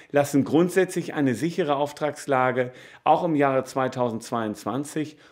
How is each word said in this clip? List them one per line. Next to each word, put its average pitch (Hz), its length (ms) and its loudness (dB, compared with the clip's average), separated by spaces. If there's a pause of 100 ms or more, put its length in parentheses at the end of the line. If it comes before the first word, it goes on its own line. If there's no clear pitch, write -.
(120)
lassen 139 320 2
grundsätzlich 180 680 2
eine 135 220 2
sichere 156 400 -2
Auftragslage 131 960 -2 (320)
auch 165 220 4
im 160 100 0
Jahre 135 300 2
zweitausendzweiundzwanzig 123 1500 -4 (140)